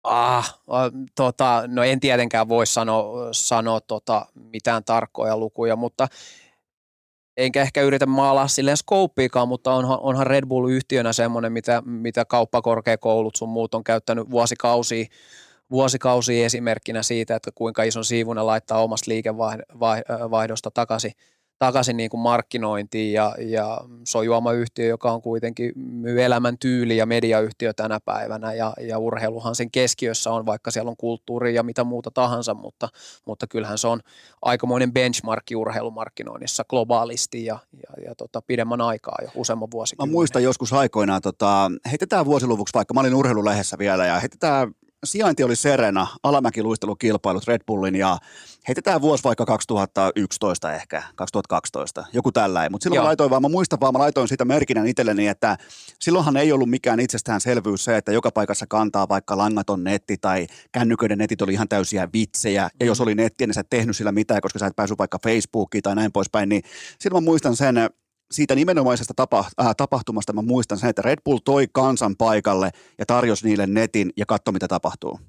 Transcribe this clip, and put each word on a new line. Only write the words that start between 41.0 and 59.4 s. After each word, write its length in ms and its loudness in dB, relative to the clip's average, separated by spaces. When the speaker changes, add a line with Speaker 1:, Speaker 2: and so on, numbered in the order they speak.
Speaker 2:
tota, 500 2
heitetään 340 0
vuosiluvuksi 480 0
vaikka, 200 0
mä 60 4
olin 160 2
urheilulehdessä 640 2
vielä 280 2
ja 140 2
heitetään, 520 0
sijainti 380 0
oli 120 2
Serena, 520 2
alamäkiluistelukilpailut 1200 0
Red 200 2
Bullin 280 -2
ja 220 2
heitetään 340 0
vuosi 220 2
vaikka 220 2
kaksituhatta 680 0
yksitoista 580 -2
ehkä, 300 -8
kaksituhatta 340 -6
kaksitoista, 640 -4
joku 180 2
tällainen. 400 2
Mut 100 -8
silloin 160 0
mä 40 4
Speaker 1:
Joo. 60 2
Speaker 2:
laitoin 220 4
vaan, 120 4
mä 80 2
muistan 300 0
vaan, 140 2
mä 60 2
laitoin 280 2
siitä 180 0
merkinnän 420 2
itselleni, 400 2
että 300 0
silloinhan 380 2
ei 140 4
ollut 180 2
mikään 300 2
itsestäänselvyys 840 0
se, 140 2
että 140 -2
joka 200 2
paikassa 380 -2
kantaa 400 0
vaikka 280 0
langaton 460 0